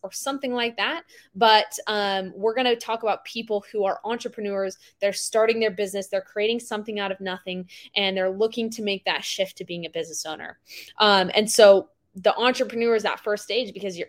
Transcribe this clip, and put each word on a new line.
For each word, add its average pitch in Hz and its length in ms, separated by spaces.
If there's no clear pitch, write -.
or 190 100
something 269 400
like 233 240
that. 269 260
But, 214 420
um, 196 500
we're 220 180
gonna 247 220
talk 233 260
about 208 220
people 220 480
who 208 120
are 190 200
entrepreneurs. 208 760
They're 196 140
starting 226 460
their 220 120
business, 196 360
they're 196 120
creating 220 400
something 214 400
out 196 100
of 190 100
nothing, 185 480
and 196 200
they're 190 140
looking 220 400
to 226 120
make 196 240
that 165 180
shift - 320
to 190 80
being 170 220
a 156 40
business 160 360
owner. - 340
Um, 196 360
and 214 160
so 196 380
the 190 220
entrepreneur 233 580
is 214 100
that 170 160
first 208 240
stage 208 280
because 190 240
you're 170 120